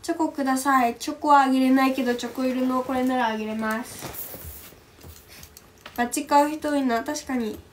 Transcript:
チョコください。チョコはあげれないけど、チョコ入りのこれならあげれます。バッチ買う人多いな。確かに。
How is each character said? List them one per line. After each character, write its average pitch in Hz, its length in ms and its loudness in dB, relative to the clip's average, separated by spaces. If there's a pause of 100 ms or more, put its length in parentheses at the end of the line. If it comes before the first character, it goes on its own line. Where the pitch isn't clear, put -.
チ 339 100 -6
ョ 330 40 -2
コ 311 160 -2
く 277 100 -6
だ 262 140 0
さ 262 320 2
い。 233 80 -4
チ - 140 -8
ョ 294 40 -6
コ - 140 -4
は 285 140 8
あ 262 60 2
げ 262 120 4
れ 262 100 4
な 269 160 6
い 262 60 2
け 262 100 -2
ど、 240 120 0
チ 240 120 -6
ョ 233 60 -8
コ 262 120 -6
入 254 100 0
り 254 120 0
の 254 160 0
こ 269 120 -4
れ 254 100 0
な 254 120 0
ら 240 120 2
あ 220 80 -2
げ 214 80 -6
れ 220 100 -6
ま 220 300 -4
す。 - 240 -14 (1900)
バ 240 100 -2
ッ 240 40 -4
チ 285 180 -6
買 294 200 6
う 302 40 -4
人 302 200 -4
多 285 60 0
い 277 60 0
な。 240 220 0
確 302 220 -8
か 262 100 -4
に。 214 220 -4 (140)